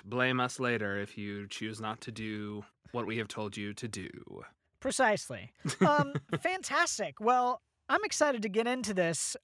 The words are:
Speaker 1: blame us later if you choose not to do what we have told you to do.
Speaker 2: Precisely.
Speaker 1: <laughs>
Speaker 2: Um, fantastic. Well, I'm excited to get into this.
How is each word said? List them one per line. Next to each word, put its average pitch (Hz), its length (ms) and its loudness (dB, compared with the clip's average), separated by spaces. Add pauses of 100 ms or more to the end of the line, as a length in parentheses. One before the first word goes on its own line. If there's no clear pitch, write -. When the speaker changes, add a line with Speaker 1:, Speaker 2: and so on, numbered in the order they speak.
Speaker 1:
blame 127 340 2
us 123 220 0
later 107 380 0
if 101 180 -6
you 101 320 -6
choose 107 320 -8
not 110 220 -6
to 117 100 -10
do 107 520 -8 (280)
what 117 140 -4
we 110 100 -4
have 110 120 -2
told 107 280 -8
you 104 160 -6
to 113 160 -8
do. 101 220 -10 (680)
Speaker 2:
Precisely. 208 720 0 (140)
Speaker 1:
<laughs> - 140 -2
Speaker 2:
Um, 294 340 6 (260)
fantastic. 311 800 0
Well, 247 400 4 (280)
I'm 349 160 2
excited 285 380 2
to 220 80 0
get 220 160 2
into 240 280 0
this. 170 500 2